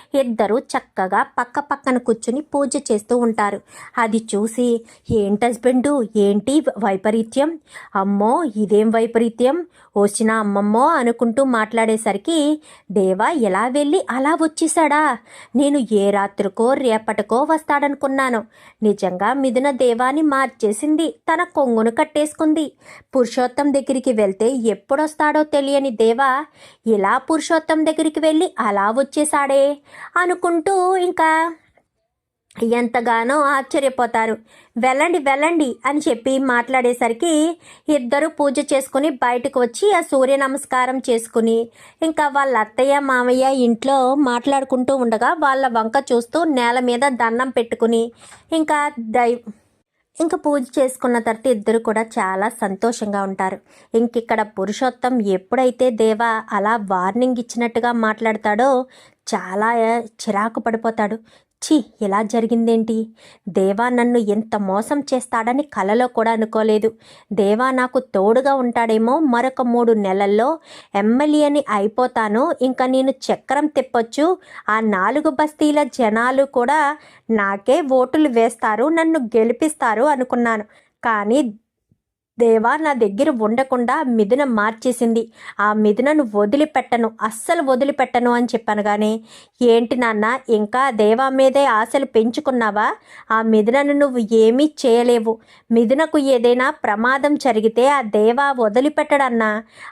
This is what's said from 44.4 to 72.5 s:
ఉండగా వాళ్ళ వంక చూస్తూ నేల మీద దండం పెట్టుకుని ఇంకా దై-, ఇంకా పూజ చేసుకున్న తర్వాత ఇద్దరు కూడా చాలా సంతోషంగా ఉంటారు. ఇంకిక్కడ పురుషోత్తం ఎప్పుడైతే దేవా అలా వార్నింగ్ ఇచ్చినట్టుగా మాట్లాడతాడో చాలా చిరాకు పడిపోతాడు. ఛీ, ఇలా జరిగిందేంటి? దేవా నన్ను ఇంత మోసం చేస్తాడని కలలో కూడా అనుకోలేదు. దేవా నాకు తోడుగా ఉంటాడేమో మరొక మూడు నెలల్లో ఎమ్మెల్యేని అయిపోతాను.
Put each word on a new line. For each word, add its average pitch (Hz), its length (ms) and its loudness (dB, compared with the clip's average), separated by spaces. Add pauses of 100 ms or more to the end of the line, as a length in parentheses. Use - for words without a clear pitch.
ఉండగా 240 440 0
వాళ్ళ 269 280 2
వంక 226 360 0 (100)
చూస్తూ 240 300 0
నేల 254 360 0
మీద 240 280 0
దండం 240 420 -2
పెట్టుకుని 233 600 -2 (420)
ఇంకా 302 460 0
దై-, 233 520 -2 (680)
ఇంకా 339 180 -2
పూజ 285 280 -2 (140)
చేసుకున్న 254 400 0
తర్వాత 226 280 -4
ఇద్దరు 226 320 0
కూడా 220 220 -2
చాలా 202 480 -4
సంతోషంగా 202 720 -4
ఉంటారు. 190 340 -4 (400)
ఇంకిక్కడ 233 440 -2
పురుషోత్తం 240 800 -2
ఎప్పుడైతే 247 680 0
దేవా 220 600 0
అలా 214 240 0
వార్నింగ్ 202 640 -2
ఇచ్చినట్టుగా 240 520 -4
మాట్లాడతాడో 220 920 0 (500)
చాలా 220 640 -2
చిరాకు 226 600 -6
పడిపోతాడు. 226 580 -4 (400)
ఛీ, - 280 0 (160)
ఇలా 202 200 0
జరిగిందేంటి? 226 880 0 (400)
దేవా 196 400 0
నన్ను 240 280 2
ఇంత 220 380 -2
మోసం 208 440 -2
చేస్తాడని 254 640 -2
కలలో 220 440 0
కూడా 226 240 -2
అనుకోలేదు. 220 640 0 (400)
దేవా 214 380 2
నాకు 254 280 -2
తోడుగా 247 540 2
ఉంటాడేమో 233 640 0
మరొక 262 420 0
మూడు 240 320 2
నెలల్లో 202 640 0 (360)
ఎమ్మెల్యేని 285 760 2
అయిపోతాను. 220 800 -2 (100)